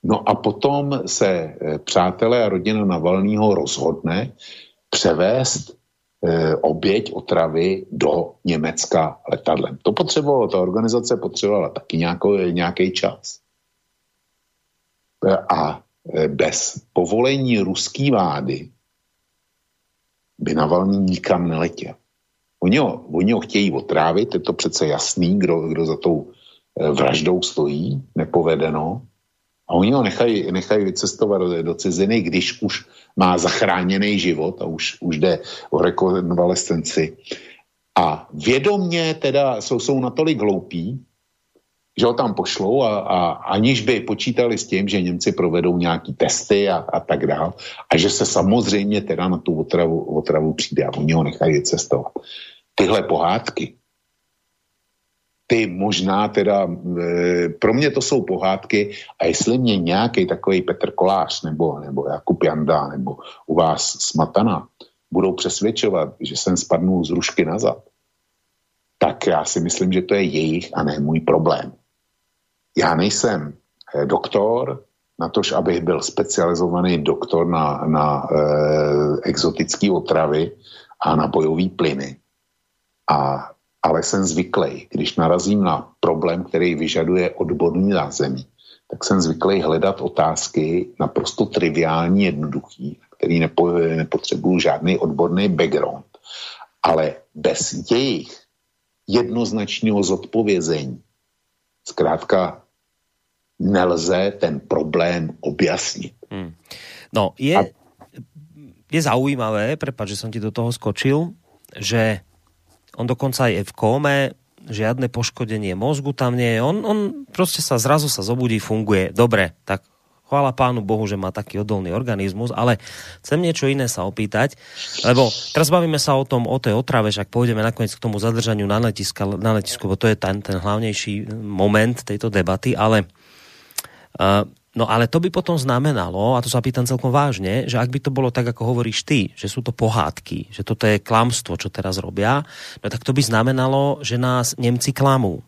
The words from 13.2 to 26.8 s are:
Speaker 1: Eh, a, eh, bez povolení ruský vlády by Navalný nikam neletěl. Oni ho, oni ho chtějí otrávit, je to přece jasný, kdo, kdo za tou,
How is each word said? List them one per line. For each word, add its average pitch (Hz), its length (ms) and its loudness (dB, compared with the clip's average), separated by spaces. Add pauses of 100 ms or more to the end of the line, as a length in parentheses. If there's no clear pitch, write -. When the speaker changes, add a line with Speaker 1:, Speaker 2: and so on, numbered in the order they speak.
Speaker 1:
Eh, 95 100 4 (140)
a, 78 320 0 (320)
eh, 78 140 2
bez - 540 -2 (100)
povolení 120 680 2
ruský 98 520 -2
vlády 73 600 -2 (1700)
by - 160 -4
Navalný 87 440 2
nikam 90 500 0
neletěl. 82 460 -4 (680)
Oni 92 180 4
ho, 113 340 0
oni 117 200 2
ho - 80 2
chtějí 101 320 0
otrávit, 82 640 0
je 87 60 0
to 92 120 -4
přece - 340 -2
jasný, 87 520 0
kdo, 85 220 2
kdo 80 260 -2
za 78 100 -2
tou, 82 340 0 (500)